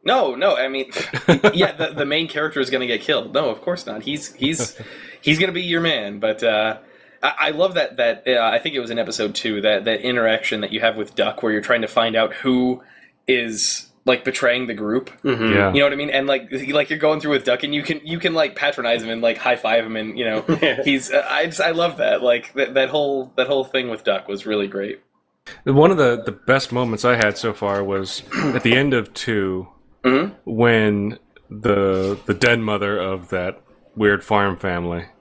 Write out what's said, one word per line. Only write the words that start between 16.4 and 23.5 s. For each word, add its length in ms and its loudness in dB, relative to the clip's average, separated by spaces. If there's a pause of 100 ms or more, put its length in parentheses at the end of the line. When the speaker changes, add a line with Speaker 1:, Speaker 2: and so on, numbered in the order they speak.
Speaker 1:
like, 200 0
you're 100 -2
going 200 2
through 120 -2
with 120 2
Duck, 200 0
and 120 -4
you 80 -2
can, 240 -4
you 120 -6
can, 140 0
like, 220 0
patronize 480 0
him 60 -8
and, 120 -4
like, 160 2
high 200 2
five 280 2
him, 120 -6
and, 200 -6
you 60 -4
know, 240 -2
Speaker 3:
<laughs> 140 0
Yeah. 220 2
Speaker 1:
he's, 280 0
uh, 180 2
I 180 0
just, 120 -8
I 120 2
love 260 0
that. 260 0
Like, 300 0
that, 220 -2
that 140 4
whole, 460 -2
that 120 0
whole 180 0